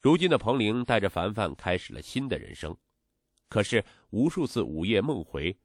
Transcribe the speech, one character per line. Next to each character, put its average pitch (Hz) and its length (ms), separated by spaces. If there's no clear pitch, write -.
如 160 160
今 175 120
的 147 80
彭 123 220
玲 113 240
带 117 160
着 98 100
凡 95 240
凡 92 220
开 92 220
始 - 160
了 - 80
新 135 260
的 95 100
人 52 160
生， 80 220
可 107 160
是 110 180
无 127 200
数 160 160
次 120 160
午 76 220
夜 101 160
梦 113 240
回 82 420